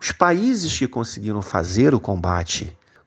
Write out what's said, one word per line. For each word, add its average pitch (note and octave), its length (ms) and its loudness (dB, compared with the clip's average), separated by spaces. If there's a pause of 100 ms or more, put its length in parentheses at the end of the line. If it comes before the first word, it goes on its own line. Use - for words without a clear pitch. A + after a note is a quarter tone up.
Os - 100 -6
países F3+ 680 2
que B2+ 120 -2
conseguiram G#2+ 520 -4
fazer G2 540 2
o A2 60 4
combate F2+ 760 -2 (300)